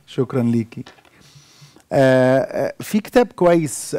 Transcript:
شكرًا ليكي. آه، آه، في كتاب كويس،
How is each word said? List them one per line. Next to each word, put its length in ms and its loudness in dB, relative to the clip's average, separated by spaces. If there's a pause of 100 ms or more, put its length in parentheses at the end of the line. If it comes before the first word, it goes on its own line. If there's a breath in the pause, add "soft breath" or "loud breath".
شكرًا 360 -4
ليكي. 400 -4 (1080 soft breath)
آه، 480 4
آه، 400 -4
في 200 -4
كتاب 360 0
كويس، 640 0